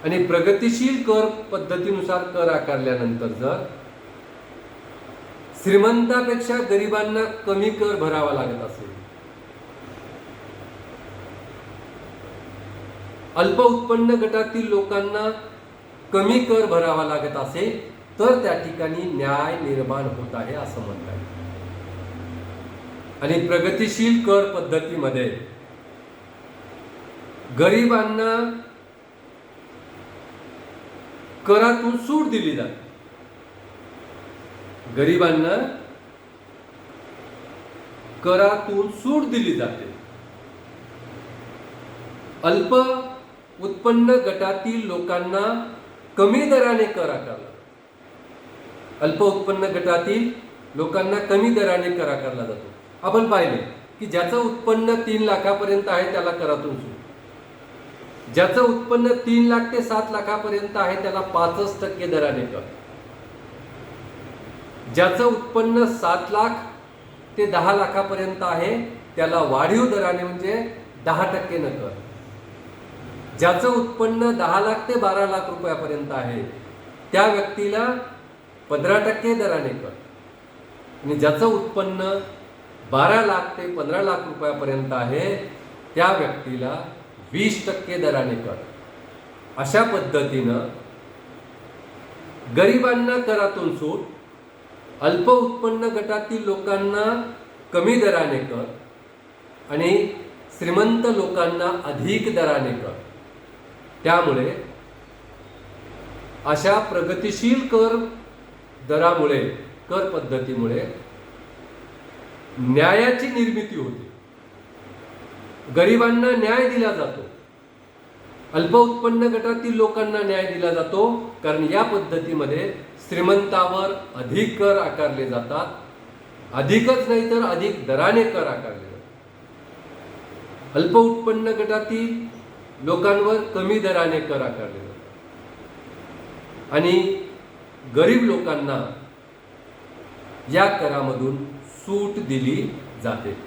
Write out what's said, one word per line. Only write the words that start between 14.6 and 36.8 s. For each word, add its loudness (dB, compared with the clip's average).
लोकांना 0
कमी 4
कर 4
भरावा 2
लागत -4
असेल, -4
तर 6
त्या 0
ठिकाणी -4
न्याय 0
निर्माण -2
होत -8
आहे -6
असं -8
म्हणता -10
येईल. -10
आणि 0
प्रगतिशील 2
कर 6
पद्धतीमध्ये -2
गरिबांना 4
करातून 4
सूट -2
दिली 0
जाते, -8
गरिबांना 4